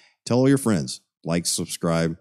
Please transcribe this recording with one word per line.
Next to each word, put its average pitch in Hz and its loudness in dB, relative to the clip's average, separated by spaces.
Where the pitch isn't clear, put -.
Tell 113 0
all 131 4
your 139 6
friends. 95 -2
Like, 85 -2
subscribe, 82 -2